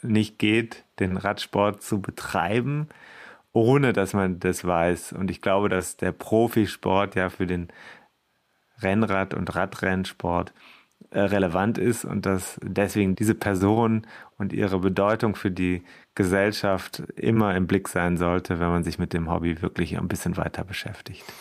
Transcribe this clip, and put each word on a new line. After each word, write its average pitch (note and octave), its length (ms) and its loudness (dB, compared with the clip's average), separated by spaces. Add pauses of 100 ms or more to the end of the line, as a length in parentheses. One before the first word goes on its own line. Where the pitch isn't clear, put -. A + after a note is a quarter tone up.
nicht G#2+ 340 0
geht, A2+ 480 0 (140)
den F#2 180 0
Radsport G2+ 640 0
zu G#2 200 -4
betreiben, A#2+ 840 -2 (640)
ohne B2 420 4
dass F#2+ 200 0
man F#2 260 0
das F2+ 240 -2
weiß. F2 500 0
Und F#2+ 180 -4
ich F2 100 -8
glaube, G2+ 280 2
dass F#2 280 -2
der F#2 140 -2
Profisport G2+ 1040 0
ja F#2 140 0
für F2+ 180 -4
den F2+ 220 -4 (1120)
Rennrad- G2 540 0
und - 200 -4
Radrennsport, F#2 1000 -2 (580)
äh, - 80 -2
relevant G2 580 2
ist A#2 280 0
und G2 200 -4
dass F#2+ 380 -2
deswegen G2 520 2
diese G#2+ 200 2
Person G#2+ 720 2 (300)
und G2 160 -4
ihre G2 260 0
Bedeutung G2 560 2
für - 160 -4
die F2+ 320 -2 (320)
Gesellschaft G2 880 0 (120)
immer A2 400 2
im F#2 120 0
Blick F#2+ 220 0
sein F2 280 0
sollte, F2 420 0
wenn E2+ 100 0
man F2 140 2
sich E2 140 -4
mit F2 160 -4
dem E2 160 -2
Hobby E2+ 320 -2
wirklich F2 360 -4
ein F2 100 -4
bisschen F2 300 -4
weiter - 260 -6
beschäftigt. - 600 -12 (180)